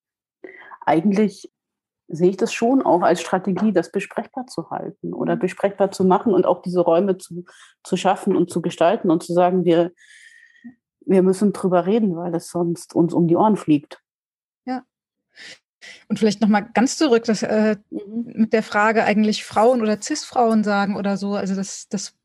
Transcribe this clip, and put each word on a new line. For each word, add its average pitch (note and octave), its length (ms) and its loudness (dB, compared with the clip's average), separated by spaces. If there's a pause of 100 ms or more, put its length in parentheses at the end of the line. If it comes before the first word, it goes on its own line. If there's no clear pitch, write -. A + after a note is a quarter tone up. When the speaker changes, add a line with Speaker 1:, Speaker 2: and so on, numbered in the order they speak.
(880)
Speaker 1:
eigentlich F#3+ 640 0 (580)
sehe F3 220 2
ich G3 80 -6
das A#3 140 -2
schon B3+ 300 0
auch F3 200 2
als E3+ 200 0
Strategie, G3 500 -2
das E3 200 -2
besprechbar - 540 -8
zu E3 240 -12
halten - 440 -10
oder E3+ 220 -2
Speaker 2:
Mhm. - 40 -10
Speaker 1:
besprechbar G3 520 -2
zu - 120 -2
machen F#3+ 300 4
und - 120 2
auch - 160 0
diese F3+ 180 -2
Räume F3+ 380 2
zu, F3 260 -14 (400)
zu - 120 -2
schaffen F#3+ 400 0
und F3 140 0
zu E3+ 120 -4
gestalten F3+ 480 0
und E3+ 120 2
zu - 120 -10
sagen, F3+ 300 2
wir, E3+ 280 2 (1120)
wir F#3+ 160 4
müssen F#3+ 300 2
drüber F3+ 340 0
reden, G3+ 300 0
weil E3+ 180 -6
es E3+ 160 -6
sonst E3+ 440 -4
uns E3+ 200 2
um F3 140 2
die E3+ 80 4
Ohren G#3+ 200 4
fliegt. - 460 -2 (640)
Speaker 2:
Ja. B3+ 180 -8 (1200)
Und G#3 100 -4
vielleicht G#3 220 0
noch A3 80 4
mal G#3 120 4 (140)
ganz A#3+ 220 2
zurück, A#3 280 2
das, - 180 -2
äh, G#3+ 340 0 (140)
Speaker 1:
Mhm. G#3+ 440 -10
Speaker 2:
mit A3 180 0
der A3 100 2
Frage G#3+ 420 2
eigentlich G#3+ 400 2
Frauen A#3 380 2
oder G#3+ 180 0
Cis-Frauen A3+ 640 0
sagen G3+ 320 0
oder G3+ 200 -2
so, G3+ 180 -6
also F#3+ 200 -4
das, - 340 -8
das - 260 -8 (100)